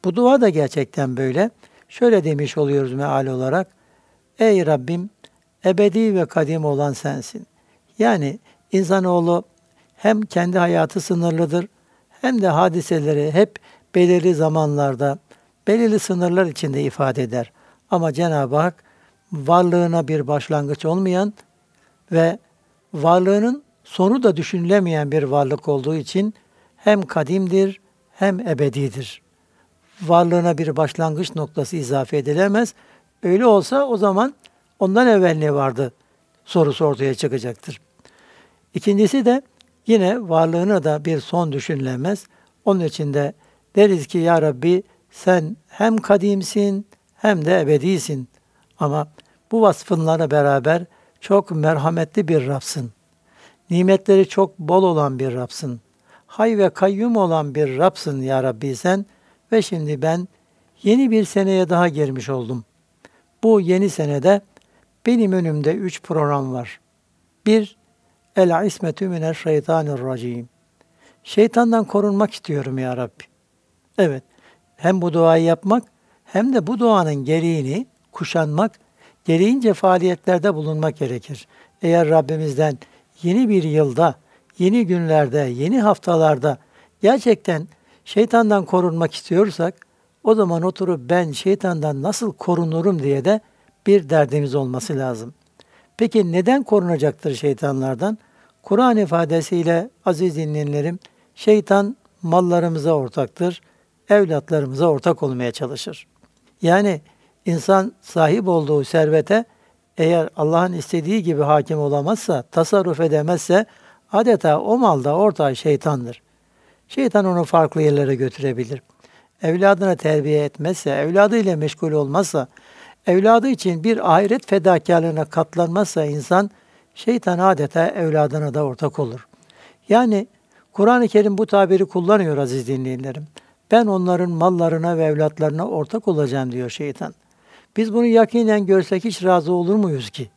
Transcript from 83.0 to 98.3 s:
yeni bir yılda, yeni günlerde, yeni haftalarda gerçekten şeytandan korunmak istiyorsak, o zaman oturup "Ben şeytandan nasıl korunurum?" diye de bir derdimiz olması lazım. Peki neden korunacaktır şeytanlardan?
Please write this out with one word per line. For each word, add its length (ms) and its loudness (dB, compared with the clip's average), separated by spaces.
yeni 260 2
bir 140 2
yılda, 520 2
yeni 280 2
günlerde, 520 0
yeni 420 -2
haftalarda 800 0
gerçekten 640 0
şeytandan 600 2
korunmak 500 0
istiyorsak, 720 -2
o 100 4
zaman 280 0
oturup 480 -4
"Ben 220 0
şeytandan 720 -4
nasıl 300 -4
korunurum?" 720 -2
diye 220 -2
de 160 2
bir 240 2
derdimiz 440 0
olması 440 -4
lazım. 360 -6
Peki 360 0
neden 300 2
korunacaktır 720 0
şeytanlardan? 840 -4